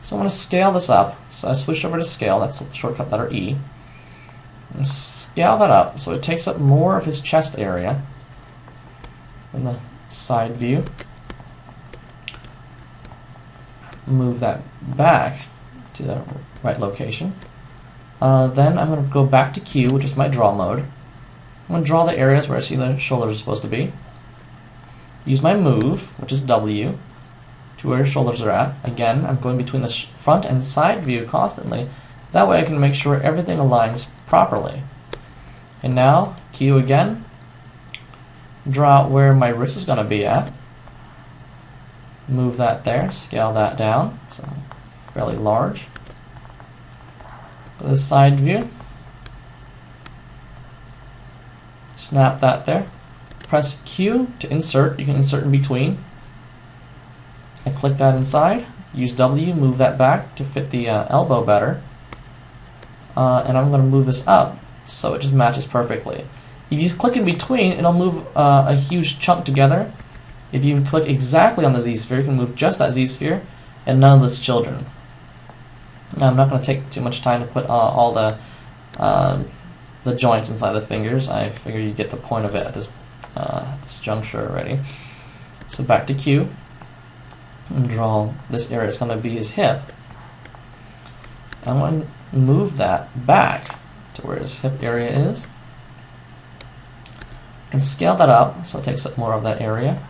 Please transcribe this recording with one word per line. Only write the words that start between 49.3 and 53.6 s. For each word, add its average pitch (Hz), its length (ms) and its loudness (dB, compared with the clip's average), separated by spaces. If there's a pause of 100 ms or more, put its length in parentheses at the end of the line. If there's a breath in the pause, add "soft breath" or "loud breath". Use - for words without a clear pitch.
Snap 135 440 2
that - 240 2
there. 185 220 -2 (640)
Press 147 360 0